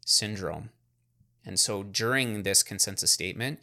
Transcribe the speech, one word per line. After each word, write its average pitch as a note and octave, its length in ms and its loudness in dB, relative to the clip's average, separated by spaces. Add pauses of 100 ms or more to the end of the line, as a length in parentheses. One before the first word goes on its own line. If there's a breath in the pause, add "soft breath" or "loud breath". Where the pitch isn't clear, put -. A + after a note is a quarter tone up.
Syndrome." F#2+ 640 0 (760)
And F#2+ 120 -2
so G2+ 240 0
during A2 600 -2
this G2 200 4
consensus - 480 0
statement, A#2 520 -2